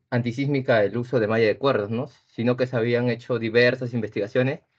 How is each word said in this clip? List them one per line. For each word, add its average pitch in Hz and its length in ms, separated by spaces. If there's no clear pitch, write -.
antisísmica 123 720
el 101 120
uso 120 240
de 104 60
malla 113 200
de 101 120
cuerdas, 113 320
¿no? 117 180
Sino 120 280
que 127 100
se 127 100
habían 120 320
hecho 117 300
diversas 120 560
investigaciones 117 640